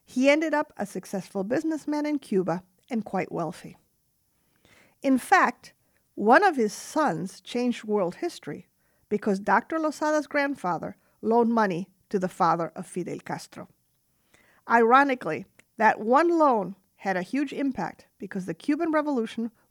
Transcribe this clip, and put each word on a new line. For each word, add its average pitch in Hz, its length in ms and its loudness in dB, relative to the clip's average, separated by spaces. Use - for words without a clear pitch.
He 254 220 2
ended 311 240 4
up 302 240 0
a - 80 -6
successful 190 600 -8
businessman 294 600 -4
in 294 140 -4
Cuba 180 440 -2
and 220 160 -4
quite - 260 -6
wealthy. 160 460 -8
In 269 160 2
fact, 262 560 2
one 247 300 6
of 349 120 2
his 214 180 0
sons 196 640 -4
changed 240 440 -4
world 208 320 -2
history - 500 -10
because 208 320 -2
Doctor 208 380 0
Losada's 302 480 -2
grandfather 254 720 -4
loaned 233 320 2
money 190 340 0
to 208 80 0
the 180 100 -2
father 170 480 0
of 180 100 -12
Fidel 165 340 -8
Castro. - 500 -14
Ironically, 233 800 4
that 214 220 4
one 311 380 4
loan 220 380 2
had 190 200 -2
a 175 60 -4
huge 269 320 -4
impact 247 500 -6
because 185 260 -10
the 180 80 -6
Cuban 302 400 -2
Revolution 247 600 -2